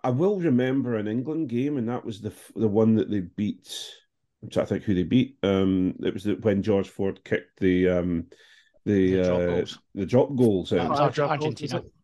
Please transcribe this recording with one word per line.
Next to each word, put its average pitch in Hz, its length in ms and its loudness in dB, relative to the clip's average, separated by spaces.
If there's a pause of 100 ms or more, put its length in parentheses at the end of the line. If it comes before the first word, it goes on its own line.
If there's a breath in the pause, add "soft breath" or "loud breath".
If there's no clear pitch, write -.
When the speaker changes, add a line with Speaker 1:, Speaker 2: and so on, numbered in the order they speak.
Speaker 1:
I 127 60 0
will 185 300 0
remember 127 560 2
an 107 120 -4
England 135 400 -4
game, 131 280 -2
and 113 120 -4
that 120 160 -6
was 101 160 -10
the 104 100 -8
f-, - 240 -20
the 113 140 0
one 110 280 4
that - 140 0
they 101 100 -2
beat. - 720 -8 (500)
I'm - 80 -14
trying - 160 0
to 107 80 -2
think 92 100 -6
who 104 100 0
they 90 80 2
beat. 120 400 2
Um, 95 600 2
it 92 120 -2
was 92 100 -10
the, 104 100 -2
when 104 280 0
George 98 260 0
Ford 98 360 -6
kicked - 360 -6
the, 92 280 4
um, 87 380 0 (580 soft breath)
the, 95 320 2
Speaker 2:
The 92 80 2
drop 90 160 2
Speaker 1:
uh, 87 60 0
Speaker 2:
goals. 87 320 -2 (160)
Speaker 1:
the 98 120 -4
drop 127 300 2
goals 104 340 2
Speaker 2:
That 92 100 2
Speaker 1:
out. 85 100 -2
Speaker 2:
was 143 100 0
Speaker 3:
Uh, 147 80 4
Speaker 2:
Arge-, - 60 -4
Speaker 3:
drop 147 160 0
goals, 147 120 -2
Speaker 2:
Argentina. 151 340 -6
Speaker 3:
was - 80 -8
it? - 80 -20 (120)